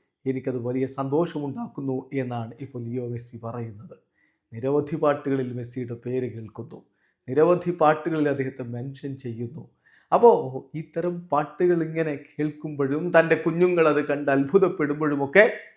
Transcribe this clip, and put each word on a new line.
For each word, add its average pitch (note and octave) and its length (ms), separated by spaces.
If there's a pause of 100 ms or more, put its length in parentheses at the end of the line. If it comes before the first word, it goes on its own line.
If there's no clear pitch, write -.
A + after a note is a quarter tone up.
(260)
എനിക്കത് C3 360
വലിയ C3 300
സന്തോഷമുണ്ടാക്കുന്നു C#3+ 1040 (180)
എന്നാണ് A#2+ 460
ഇപ്പോൾ B2 220
ലിയോ A#2+ 260
മെസ്സി A#2+ 300
പറയുന്നത്. A2+ 580 (560)
നിരവധി C#3+ 440
പാട്ടുകളിൽ C#3+ 560
മെസ്സിയുടെ A#2+ 460
പേര് B2 320
കേൾക്കുന്നു, A2 480 (500)
നിരവധി E3+ 480
പാട്ടുകളിൽ D#3 520
അദ്ദേഹത്തെ C3 380
മെൻഷൻ C3+ 500
ചെയ്യുന്നു. A#2+ 480 (480)
അപ്പോൾ G#3+ 240 (380)
ഇത്തരം E3+ 400 (140)
പാട്ടുകൾ E3 540
ഇങ്ങനെ D#3+ 320 (100)
കേൾക്കുമ്പോഴും D3+ 880
തൻ്റെ E3 260
കുഞ്ഞുങ്ങൾ E3+ 480
അത് D3 180
കണ്ട് C#3+ 280
അത്ഭുതപ്പെടുമ്പോഴുമൊക്കെ D3 1120 (320)